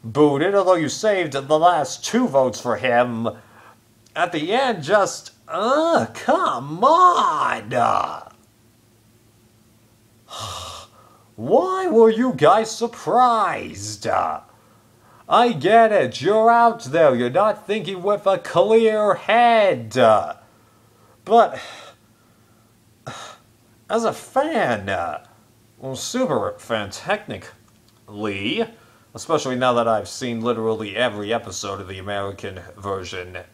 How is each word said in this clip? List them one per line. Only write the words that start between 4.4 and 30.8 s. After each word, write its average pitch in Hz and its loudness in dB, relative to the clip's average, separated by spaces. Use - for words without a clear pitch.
end, 233 -2
just, 196 -2
uh, 262 0
come 175 -4
on. 311 2
<sighs> - -16
Why 359 0
were 226 6
you 240 0
guys 208 4
surprised? 196 -2
I 233 4
get 214 4
it, 143 0
you're 220 4
out 233 4
there, 143 4
you're 120 0
not 202 0
thinking 190 -6
with 202 -2
a 190 2
clear 214 2
head. 208 2
But, - 0
<sighs> - -16
as 226 -2
a - 0
fan, 190 -2
uh, 85 -6
well, 135 -12
super 135 -4
fan 107 -6
technically, 110 -8
especially 135 -4
now 127 0
that 117 2
I've 107 0
seen 120 -8
literally 110 -4